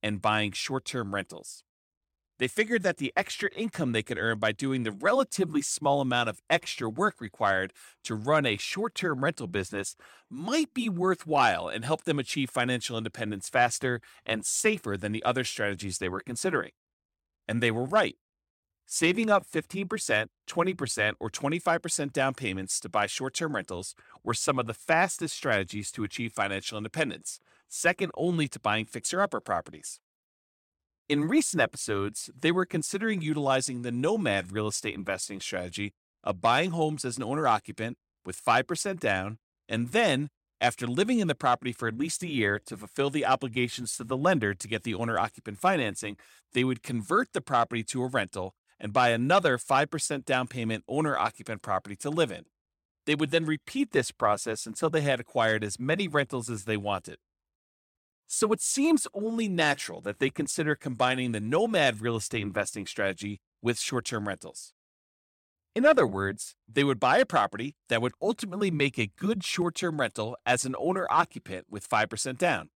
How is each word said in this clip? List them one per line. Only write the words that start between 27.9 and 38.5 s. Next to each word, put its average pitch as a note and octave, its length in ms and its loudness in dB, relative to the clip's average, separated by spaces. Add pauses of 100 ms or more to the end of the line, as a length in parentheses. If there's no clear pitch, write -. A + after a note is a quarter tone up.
only E3 340 0
to - 100 -12
buying G#2+ 240 2
fixer-upper E3+ 560 -2
properties. - 600 -6 (1080)
In D3 220 0
recent A3 320 2
episodes, G#2 760 -2
they D#3+ 140 0
were F3+ 140 2
considering G3 560 -2
utilizing C3+ 600 0
the A#2+ 100 -4
Nomad A#2+ 600 0
real G#2+ 160 -2
estate - 280 -4
investing G2 440 -6
strategy F#2 540 -6 (280)
of F#2 200 -4
buying C#3 300 4
homes D#3 340 -2
as A#2+ 100 -4
an C3 80 -6
owner-occupant A#2+ 720 0 (280)
with F#2 100 -8
five A#2+ 320 2